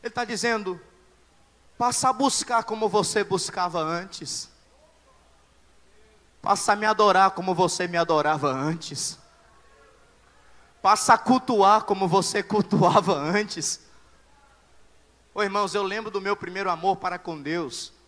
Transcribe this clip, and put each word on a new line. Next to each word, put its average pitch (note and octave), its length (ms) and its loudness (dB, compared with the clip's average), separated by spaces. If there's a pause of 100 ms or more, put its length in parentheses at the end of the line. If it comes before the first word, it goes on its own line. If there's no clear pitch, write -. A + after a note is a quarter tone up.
Ele A#3+ 100 -10
tá A#3+ 140 -4
dizendo: G#3 520 -4 (1000)
"Passa B3 320 0
a - 20 0
buscar B3 520 0
como A3 220 -4
você G3+ 380 2
buscava F3+ 560 -4
antes. E3+ 680 -8 (1900)
Passa G3+ 320 0
a - 20 0
me G#3+ 80 -6
adorar G3+ 460 4
como F#3 240 -4
você F3 340 0
me F3 80 -4
adorava D#3 520 0
antes. C#3+ 720 -6 (1600)
Passa G#3+ 320 6
a - 40 4
cultuar G#3+ 680 4
como F#3+ 220 0
você G3 360 0
cultuava F#3+ 720 2
antes." E3 680 -4 (1500)
Ô, G3+ 80 -2
irmãos, G3 320 -2
eu G3+ 80 0
lembro G#3 280 -6
do G3 100 -6
meu G3+ 160 -2
primeiro F#3 320 -6
amor F3+ 280 0
para F3+ 220 -6
com D#3+ 220 -10
Deus. D3+ 500 -8 (180)